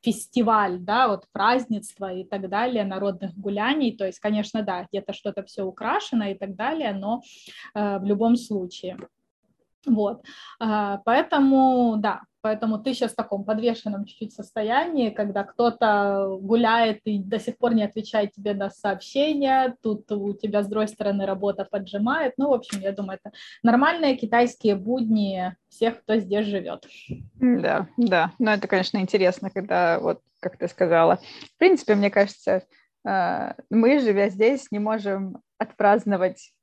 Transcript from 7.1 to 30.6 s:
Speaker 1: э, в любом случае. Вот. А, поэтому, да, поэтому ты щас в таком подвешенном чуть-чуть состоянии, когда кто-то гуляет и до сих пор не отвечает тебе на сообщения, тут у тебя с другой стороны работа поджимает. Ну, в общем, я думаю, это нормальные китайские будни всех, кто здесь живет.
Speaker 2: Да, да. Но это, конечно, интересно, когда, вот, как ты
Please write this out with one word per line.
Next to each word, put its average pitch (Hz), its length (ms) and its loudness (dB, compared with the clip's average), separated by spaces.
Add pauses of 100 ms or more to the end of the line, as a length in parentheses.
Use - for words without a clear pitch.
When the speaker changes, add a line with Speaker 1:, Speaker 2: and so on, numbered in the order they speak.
Speaker 1:
э, 202 240 -2
в 190 60 -6
любом 220 320 2
случае. 185 600 -8 (920)
Вот. 214 360 0 (380)
А, 208 440 -2
поэтому, 262 920 4
да, 208 240 -2 (180)
поэтому 220 380 -2
ты 247 160 -4
щас 233 180 -2
в - 40 -10
таком 202 280 -6
подвешенном 214 600 -2
чуть-чуть - 300 -14
состоянии, 240 760 -2
когда 202 340 -4
кто-то 202 960 0
гуляет 226 640 2
и 208 140 -2
до 196 200 -4
сих 233 200 -8
пор 240 160 2
не 220 80 4
отвечает 214 500 -4
тебе 202 220 -6
на 196 160 -4
сообщения, 262 1120 0
тут 214 300 -4
у 202 220 -4
тебя 208 280 -2
с 196 60 -4
другой 214 200 -2
стороны 202 380 -4
работа 196 440 -4
поджимает. 233 680 -2
Ну, 277 100 0
в 285 60 4
общем, 208 260 -6
я 196 120 -4
думаю, 190 300 -8
это - 120 -18 (280)
нормальные 277 540 4
китайские 233 600 2
будни 202 800 -2 (140)
всех, 226 320 -2
кто 214 160 0
здесь 202 300 0
живет. 185 400 -6 (540)
Speaker 2:
Да, 240 460 2 (100)
да. 185 420 2
Но 214 140 2
это, 202 160 -2
конечно, 185 300 0
интересно, 190 520 2
когда, 180 500 0
вот, 165 200 -2 (200)
как 180 160 -8
ты 175 120 -6